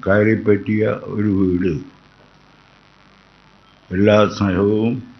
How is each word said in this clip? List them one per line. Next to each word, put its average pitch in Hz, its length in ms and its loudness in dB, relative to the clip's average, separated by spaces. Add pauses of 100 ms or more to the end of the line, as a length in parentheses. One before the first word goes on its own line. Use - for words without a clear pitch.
കയറിപ്പറ്റിയ 104 800 0 (300)
ഒരു 104 160 -2 (100)
വീട്, 92 340 0 (2250)
എല്ലാ 104 220 4 (200)
സ്നേഹവും 104 580 0 (260)